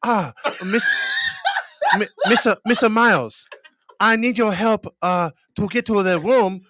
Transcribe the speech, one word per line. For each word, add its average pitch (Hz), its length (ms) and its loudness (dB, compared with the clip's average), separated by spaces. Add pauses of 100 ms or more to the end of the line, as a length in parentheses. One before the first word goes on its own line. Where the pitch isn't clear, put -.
Ah, 202 300 -2 (320)
Miss-, 202 240 -2 (1080)
Mi-, 202 100 -2 (180)
Mister, 226 300 2 (100)
Mister 226 220 2
Miles, 214 580 0 (540)
I 220 160 4
need 226 220 -2
your 220 140 2
help, 208 500 -2
uh, 180 280 0 (260)
to 202 120 -2
get 233 180 -2
to 208 160 2
the 180 180 2
room. 190 500 2